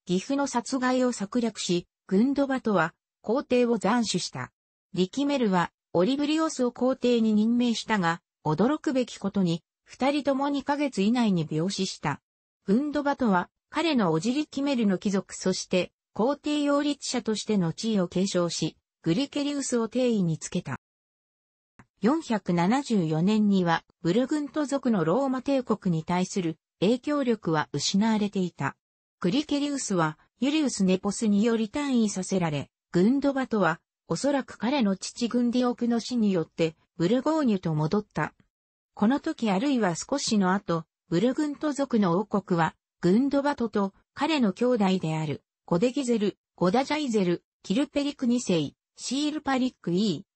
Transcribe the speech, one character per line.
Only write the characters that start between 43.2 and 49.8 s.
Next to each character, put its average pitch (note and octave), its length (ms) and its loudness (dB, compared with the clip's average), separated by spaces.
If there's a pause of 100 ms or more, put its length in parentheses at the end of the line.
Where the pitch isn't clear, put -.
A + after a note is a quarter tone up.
ド C#4 140 0
バ C#4+ 120 0
ト A#3 140 -4
と G3+ 240 -2 (220)
彼 D4+ 260 0
の G3 140 2
兄 A#3 100 -2
弟 G#3 340 2
で D#3 200 -4
あ D#3 80 -4
る、 C#3+ 160 -6 (240)
ゴ E3+ 120 0
デ B3 140 2
ギ C#4+ 120 -2
ゼ A#3+ 140 0
ル、 G3+ 200 -2 (180)
ゴ F3+ 140 2
ダ B3 140 2
ジ D4 100 -4
ャ D4+ 60 -2
イ C#4 100 -4
ゼ G#3 120 2
ル、 F3 220 0 (180)
キ F#3+ 120 -2
ル C#4+ 120 2
ペ C#4+ 160 -2
リ C#4+ 120 -4
ク - 100 -6
二 A#3+ 160 2
世、 D#3+ 320 0 (240)
シ C#4+ 320 -4
ー D4 60 -4
ル D4+ 80 -8
パ C4+ 160 -2
リ B3+ 100 0
ッ - 140 -8